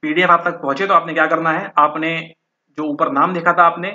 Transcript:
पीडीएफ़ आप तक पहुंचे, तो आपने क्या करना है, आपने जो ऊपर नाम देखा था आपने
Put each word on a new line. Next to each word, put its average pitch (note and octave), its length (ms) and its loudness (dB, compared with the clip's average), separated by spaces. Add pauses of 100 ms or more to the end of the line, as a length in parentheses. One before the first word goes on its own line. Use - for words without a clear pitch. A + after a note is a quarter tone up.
पीडीएफ़ E3+ 280 2
आप E3+ 140 4
तक F3 160 -4
पहुंचे, D3 260 -2
तो G3 60 2
आपने E3 200 2
क्या D#3 140 2
करना D#3+ 240 0
है, F#3+ 260 -6
आपने D3+ 340 0 (640)
जो D3+ 80 -6
ऊपर D3 260 -2
नाम D#3 220 0
देखा E3+ 200 0
था F3 100 4
आपने E3+ 320 0